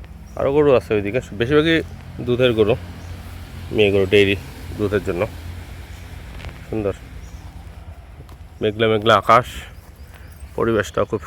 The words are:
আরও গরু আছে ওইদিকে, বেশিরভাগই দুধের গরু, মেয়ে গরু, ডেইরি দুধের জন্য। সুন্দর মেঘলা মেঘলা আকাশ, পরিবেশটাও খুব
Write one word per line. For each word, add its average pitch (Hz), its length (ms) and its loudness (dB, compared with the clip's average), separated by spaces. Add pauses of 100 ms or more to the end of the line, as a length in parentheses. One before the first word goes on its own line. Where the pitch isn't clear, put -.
(400)
আরও 135 160 2
গরু 147 140 6 (100)
আছে - 180 -4
ওইদিকে, 101 220 0 (200)
বেশিরভাগই 151 380 4 (500)
দুধের 123 320 4
গরু, 107 140 6 (1000)
মেয়ে 104 180 4
গরু, 98 200 2
ডেইরি 101 220 6 (440)
দুধের 101 280 0
জন্য। 90 140 -2 (1500)
সুন্দর 101 260 -2 (1700)
মেঘলা 107 300 0
মেঘলা 110 300 6
আকাশ, 120 260 6 (1080)
পরিবেশটাও 110 540 0
খুব 107 160 -4